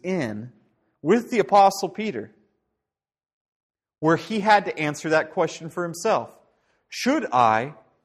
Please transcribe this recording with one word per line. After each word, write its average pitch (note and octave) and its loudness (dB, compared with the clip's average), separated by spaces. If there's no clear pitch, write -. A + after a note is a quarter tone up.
in B2 -6
with A3 0
the A#3+ 0
Apostle G3 4
Peter, F3+ -8
where D#3 4
he G#3 -6
had G#3 4
to F3 -6
answer D3+ -4
that D#3 0
question E3 -4
for F3+ -8
himself. E3 -4
Should B3+ -2
I A#2+ 2